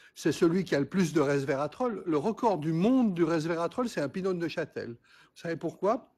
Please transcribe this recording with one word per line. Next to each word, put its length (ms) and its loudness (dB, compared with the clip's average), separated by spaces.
C'est 160 0
celui 320 2
qui 140 0
a 20 2
le 80 0
plus 260 0
de 80 2
resveratrol. 840 0
Le 100 2
record 420 0
du 140 -2
monde 420 4
du 100 2
resveratrol, 640 0
c'est 120 -4
un 80 -2
pinot 240 -4
de 60 -4
Neuchâtel. 520 -6
Vous 520 -20
savez 140 -6
pourquoi ? 600 -2